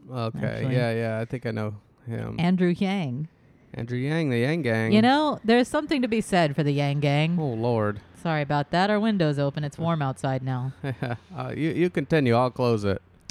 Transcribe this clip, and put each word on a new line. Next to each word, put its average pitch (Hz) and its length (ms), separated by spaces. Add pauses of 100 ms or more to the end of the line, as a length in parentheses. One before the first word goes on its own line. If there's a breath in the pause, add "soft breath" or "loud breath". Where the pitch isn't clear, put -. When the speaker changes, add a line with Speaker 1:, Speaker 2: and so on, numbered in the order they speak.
(120)
Speaker 1:
Okay. 113 340
Speaker 2:
actually. 113 300
Speaker 1:
Yeah, 120 180
yeah. 113 260
I 113 60
think 120 200
I 117 60
know 107 240 (320)
him. 113 320
Speaker 2:
Andrew 175 380
Yang. 160 500 (460)
Speaker 1:
Andrew 120 240
Yang, 147 320
the 120 100
Yang 151 220
Gang. 113 320
Speaker 2:
You 214 80
know, 277 420
there's 240 240
something 302 340
to 240 60
be 220 140
said 165 340
for 160 80
the 143 80
Yang 143 300
Gang. 151 380
Speaker 1:
Oh, 156 140
Lord. 110 460 (240)
Speaker 2:
Sorry 156 180
about 143 300
that. 185 180
Our 208 100
window's 185 380
open. 143 260
It's 143 140
warm 165 240
outside 131 420
now. 131 340
Speaker 1:
<laughs> 127 400 (200)
Uh, 127 180
you, 156 140
you 170 220
continue. 143 420
I'll 127 160
close 117 340
it. 98 160 (320)